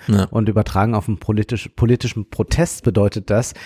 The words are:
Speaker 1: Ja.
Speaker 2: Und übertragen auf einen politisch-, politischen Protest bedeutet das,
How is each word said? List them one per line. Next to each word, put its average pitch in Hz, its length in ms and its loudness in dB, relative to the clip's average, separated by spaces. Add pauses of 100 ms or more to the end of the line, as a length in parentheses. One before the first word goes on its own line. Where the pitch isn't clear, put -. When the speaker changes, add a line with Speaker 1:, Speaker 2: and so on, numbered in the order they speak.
Speaker 1:
Ja. 101 180 4
Speaker 2:
Und 107 240 0
übertragen 107 460 0
auf 104 140 -2
einen 104 100 -4
politisch-, 107 560 -4
politischen 117 560 0
Protest - 540 -2
bedeutet 101 460 0
das, 110 240 0 (120)